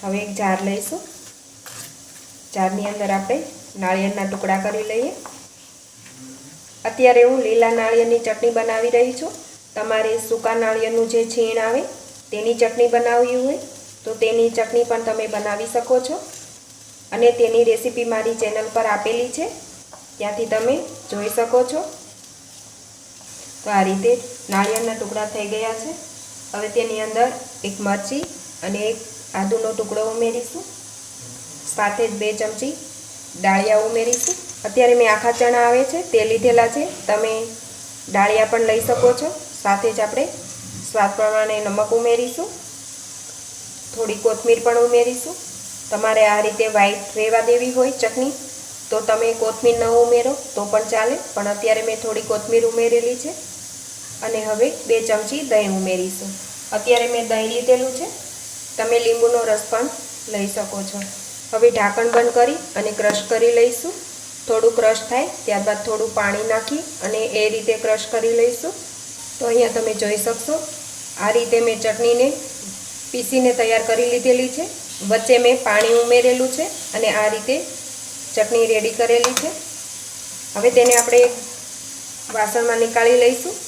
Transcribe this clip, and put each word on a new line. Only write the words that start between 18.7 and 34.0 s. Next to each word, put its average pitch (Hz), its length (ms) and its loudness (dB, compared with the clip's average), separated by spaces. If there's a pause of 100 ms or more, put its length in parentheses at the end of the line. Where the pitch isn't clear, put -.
પર 220 160 2
આપેલી 233 440 -2
છે, 330 100 -4 (720)
ત્યાંથી 208 360 -4
તમે 233 200 2 (360)
જોઈ 208 280 -4
શકો 240 340 2
છો. 311 100 -2 (1800)
તો 214 160 -6
આ 190 100 4
રીતે 190 240 2 (400)
નાળિયેરના 220 480 0
ટુકડા 214 340 -4
થઈ 208 220 -6
ગયા 226 260 -4
છે. 311 100 -8 (640)
હવે 208 140 -6 (100)
તેની 226 300 -2
અંદર 226 200 2 (400)
એક 196 80 -8 (120)
મરચી 208 340 -2 (440)
અને 202 140 -4 (120)
એક 226 60 -6 (420)
આદુનો 220 360 -2
ટુકડો 214 260 -4 (120)
ઉમેરીશું, 233 500 -4 (1080)
સાથે 208 360 0
જ 202 100 -6
બે 208 80 0 (120)
ચમચી 220 340 -4 (640)
ડાળિયા 208 460 4
ઉમેરીશું. 226 500 0 (300)